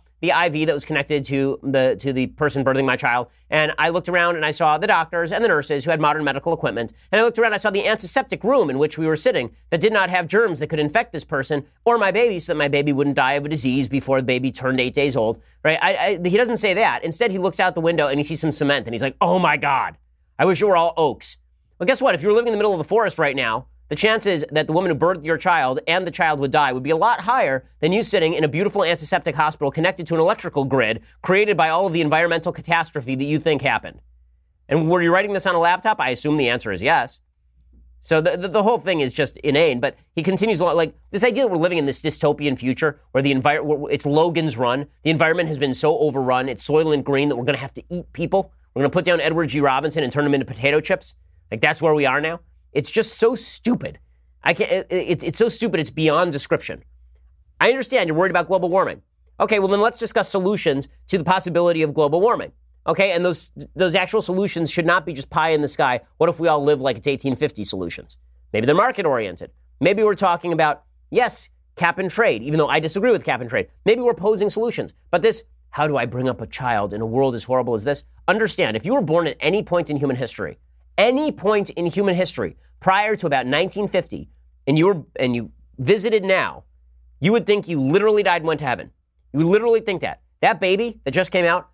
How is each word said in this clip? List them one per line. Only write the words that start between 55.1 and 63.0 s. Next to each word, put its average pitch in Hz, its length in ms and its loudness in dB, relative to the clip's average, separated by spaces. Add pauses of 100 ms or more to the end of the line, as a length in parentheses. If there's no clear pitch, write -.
it's - 140 -4
so 233 100 2
stupid, 214 320 -2
it's 151 120 -4
beyond 156 400 0
description. - 520 -4 (800)
I 190 80 6
understand 247 380 0
you're 156 100 0
worried 185 140 4
about 175 160 0
global 180 220 0
warming. 165 340 0 (360)
Okay, 208 200 2
well, 196 80 2
then 202 120 2
let's 233 200 2
discuss 220 280 0
solutions 180 640 0 (200)
to 190 100 0
the 165 40 -4
possibility 175 600 0
of 143 100 0
global 151 260 2
warming. 190 320 0 (360)
Okay, 190 240 2